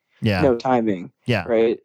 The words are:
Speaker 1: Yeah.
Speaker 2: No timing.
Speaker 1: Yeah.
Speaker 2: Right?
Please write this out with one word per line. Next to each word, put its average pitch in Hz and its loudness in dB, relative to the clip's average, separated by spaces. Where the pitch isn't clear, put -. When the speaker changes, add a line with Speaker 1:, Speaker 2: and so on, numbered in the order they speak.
Speaker 1:
Yeah. 101 0
Speaker 2:
No 135 4
timing. 113 -2
Speaker 1:
Yeah. 107 0
Speaker 2:
Right? 113 0